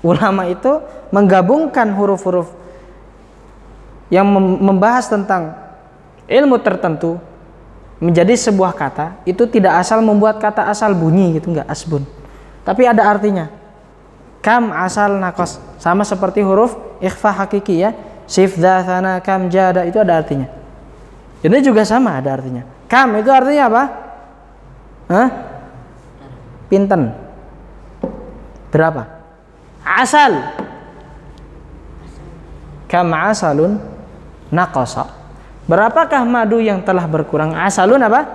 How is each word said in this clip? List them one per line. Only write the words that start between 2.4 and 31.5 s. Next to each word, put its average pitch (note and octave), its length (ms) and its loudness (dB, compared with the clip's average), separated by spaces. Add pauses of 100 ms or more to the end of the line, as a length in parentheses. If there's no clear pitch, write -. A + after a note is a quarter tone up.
yang G3 160 4
mem-, F#3+ 320 2
membahas G#3 480 2
tentang F#3+ 480 -4 (720)
ilmu B3+ 320 4
tertentu F3 560 -2 (800)
menjadi F3 400 2
sebuah F#3+ 400 0
kata, D#3 480 -8
itu F#3 240 0
tidak F#3 320 4
asal A3 240 2
membuat G#3+ 320 4
kata G#3 320 -2
asal G#3 240 0
bunyi E3 480 2
gitu, E3+ 160 -4
enggak, C#3 160 -4
asbun. D3 320 -6 (640)
Tapi A#3+ 160 2
ada G#3+ 240 4
artinya. G3 400 0 (960)
Kam A3+ 320 2
asal G3+ 400 0
nakos, F3+ 400 -4 (240)
sama F#3+ 240 0
seperti G3 400 -2
huruf G#3 320 2 (240)
ikhfa F#3+ 320 -2
hakiki G3 480 -2
ya. G#3+ 160 -2 (320)
Sif, F#3+ 320 0
dha, F#3 240 4
thana, F#3 400 -4
kam, F#3+ 240 -2
jada, F3+ 400 2
itu F3 80 -4
ada F3 240 2
artinya. C3+ 320 -6 (880)
Ini B3 240 4
juga A3 240 4
sama G#3+ 320 0
ada C3+ 160 -4
artinya. B2+ 260 -10 (240)
Kam A#3+ 300 2
itu A3 160 2
artinya C4+ 380 4
apa? A#3 120 2 (1300)
Hah? A3 200 2 (1400)
Pinten. F#3+ 480 0 (1600)
Berapa? D3+ 320 0 (800)
Asal. B3+ 480 2 (2500)